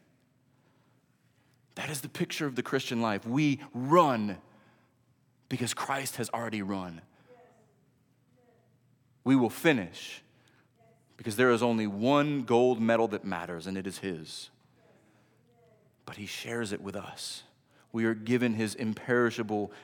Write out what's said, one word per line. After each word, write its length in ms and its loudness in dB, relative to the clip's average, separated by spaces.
That 160 -8
is 100 -6
the 80 -8
picture 380 -4
of 100 -6
the 60 0
Christian 400 -2
life. 240 -2
We 340 2
run 640 4
because 260 -4
Christ 420 -4
has 140 -4
already 320 -4
run. 400 -4
We 120 6
will 140 4
finish 720 0
because 180 -8
there 140 6
is 120 6
only 240 2
one 580 2
gold 360 4
medal 280 4
that 160 -6
matters, 420 -6
and 100 -6
it 100 -6
is 120 -8
his. 520 -10
But 100 -16
he 80 -12
shares 480 -6
it 80 -6
with 160 -8
us. 460 -12
We 140 0
are 80 2
given 400 2
his 200 -2
imperishable 960 0